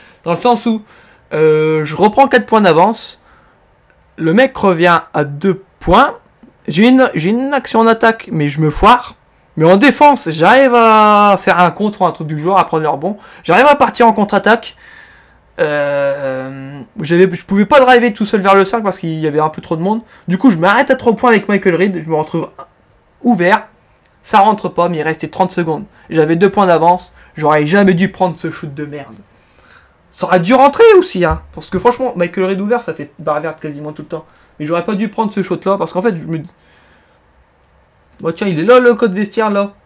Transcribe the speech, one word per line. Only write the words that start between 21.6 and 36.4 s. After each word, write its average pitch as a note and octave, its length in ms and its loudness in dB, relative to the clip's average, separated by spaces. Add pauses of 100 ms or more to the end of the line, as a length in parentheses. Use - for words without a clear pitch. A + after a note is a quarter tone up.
Reed. F3+ 300 -2
Je D#3+ 40 -10
me D#3+ 60 -2
retrouve D#3 340 -4 (720)
ouvert. G3 440 0 (560)
Ça - 160 0
rentre G3+ 300 2
pas, F3 200 -2
mais E3+ 100 -4
il D3+ 40 -4
restait D#3 260 -6
trente F#3 220 -4
secondes. D#3+ 340 -4 (260)
J'avais D#3+ 260 2
deux F#3+ 140 2
points G3+ 160 0
d'avance. E3+ 460 2 (220)
J'aurais D3+ 320 0
jamais F#3+ 280 4
dû G3 180 -2
prendre F3+ 260 -4
ce D#3+ 140 -10
shoot D3 200 -14
de D3 120 -12
merde. C#3+ 340 -16 (920)
Ça - 140 -6
aurait F3+ 120 2
dû F3+ 160 0
rentrer C#4 300 4 (120)
aussi, G3 280 2
hein. E3 180 -2 (100)
Parce - 140 -16
que F#3 140 -6
franchement, A#3+ 340 -2
Michael F3 300 -4
Reed F#3+ 160 -4
ouvert, A#3 220 -4
ça D#3 120 -10
fait - 240 -14
barre D3+ 220 -6
verte D#3 180 -10
quasiment D3+ 340 -12
tout D3+ 100 -18
le D3 60 -20
temps. D#3+ 180 -12 (320)
Mais D3+ 80 -10
j'aurais E3+ 180 -4
pas G#3+ 100 -4
dû G#3 140 -4
prendre G#3+ 240 -6
ce G3 100 -4
shot-là F#3 340 -4
parce E3+ 160 -6
qu'en F3+ 100 -4
fait, A3 140 -2
je D#3+ 100 -12
me D#3+ 120 -8
dis, D3+ 120 -14 (1700)